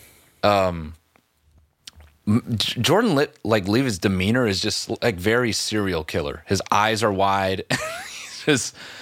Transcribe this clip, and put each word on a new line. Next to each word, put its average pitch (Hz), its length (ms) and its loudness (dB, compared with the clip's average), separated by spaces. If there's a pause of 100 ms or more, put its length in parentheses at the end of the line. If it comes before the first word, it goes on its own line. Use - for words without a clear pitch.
(420)
um, 90 520 2 (1300)
m-, 110 160 2 (140)
J-, - 240 -4
Jordan 180 340 2
Lit-, 147 300 0
like, 101 240 2
Leavitt's 113 300 2
demeanor 104 480 2
is 95 160 0
just, - 260 -4 (140)
like, 117 140 2
very 110 360 2
serial 95 500 -2
killer. 73 440 -6
His 98 160 0 (100)
eyes 107 300 2
are 110 100 4
wide. 98 560 0
<laughs> - 20 -4
He's - 760 -8
just, - 300 0 (260)